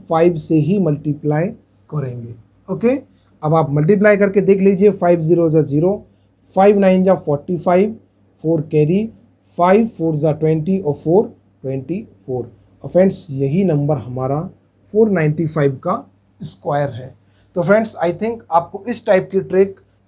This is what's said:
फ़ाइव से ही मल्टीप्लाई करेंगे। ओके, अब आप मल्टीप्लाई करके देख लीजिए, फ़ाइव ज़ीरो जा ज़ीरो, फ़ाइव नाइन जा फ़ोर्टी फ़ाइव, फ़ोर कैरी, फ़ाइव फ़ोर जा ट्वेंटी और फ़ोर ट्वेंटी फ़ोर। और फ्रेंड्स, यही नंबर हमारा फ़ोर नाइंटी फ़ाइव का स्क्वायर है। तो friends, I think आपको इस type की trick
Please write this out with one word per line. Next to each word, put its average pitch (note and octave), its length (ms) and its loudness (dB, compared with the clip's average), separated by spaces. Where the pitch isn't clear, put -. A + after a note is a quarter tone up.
फ़ाइव E3+ 360 2
से D#3 200 -4
ही D#3 220 2
मल्टीप्लाई D3+ 680 -2
करेंगे। B2 460 -10
ओके, A3 260 0
अब D#3 120 0
आप D3+ 160 0
मल्टीप्लाई G3 460 4
करके G3 240 2
देख G3 200 2
लीजिए, G3 300 4
फ़ाइव F3 300 2
ज़ीरो E3 280 2
जा D#3 140 2
ज़ीरो, D#3 420 -2
फ़ाइव G3+ 340 4
नाइन F#3 240 4
जा F#3 120 4
फ़ोर्टी D#3 420 -4
फ़ाइव, F#3+ 380 0
फ़ोर D#3+ 180 0
कैरी, E3 380 0
फ़ाइव G3 380 2
फ़ोर D#3+ 280 -4
जा D3+ 180 0
ट्वेंटी D#3+ 460 -2
और D3 160 -4
फ़ोर F#3 380 0
ट्वेंटी C3+ 440 -8
फ़ोर। A#2+ 260 -8
और D3 60 -12
फ्रेंड्स, F#3+ 420 2
यही C#3 340 -2
नंबर D3 320 0
हमारा B2+ 440 -6
फ़ोर G#3+ 180 4
नाइंटी D#3+ 360 0
फ़ाइव C#3+ 300 0
का F#3+ 260 -6
स्क्वायर D3 520 -6
है। B2 240 -16
तो F3 80 -2
friends, G#3+ 340 0
I F3 160 -2
think A3+ 280 -8
आपको E3+ 360 -2
इस - 180 -8
type F#3+ 260 2
की F#3+ 100 0
trick F#3+ 380 -2